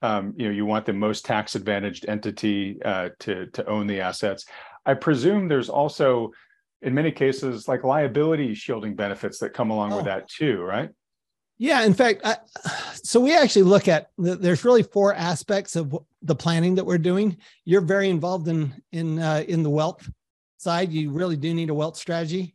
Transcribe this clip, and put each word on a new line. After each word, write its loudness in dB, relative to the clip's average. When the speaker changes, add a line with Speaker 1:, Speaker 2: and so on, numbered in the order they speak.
Speaker 1:
Um, -2
you -4
know, -2
you -2
want -2
the 0
most -2
tax -2
advantaged -4
entity, -4
uh, -2
to, -6
to -8
own -2
the -4
assets. -4
I 2
presume 2
there's 0
also, 0
in -2
many 2
cases, -2
like, -2
liability 0
shielding -6
benefits -6
that -6
come -2
along -2
with -4
Speaker 2:
Oh. -4
Speaker 1:
that -6
too, -2
right? -4
Speaker 2:
Yeah, 2
in 6
fact, 4
I, 0
so 0
we 6
actually 6
look 6
at, 2
th-, 0
there's 0
really 6
four 2
aspects -4
of -2
w-, -8
the 0
planning 2
that 0
we're 2
doing. 2
You're 4
very 2
involved -2
in, 0
in, -4
uh, 0
in 0
the 0
wealth -2
side. -2
You -2
really -2
do -2
need -2
a -2
wealth -2
strategy. -4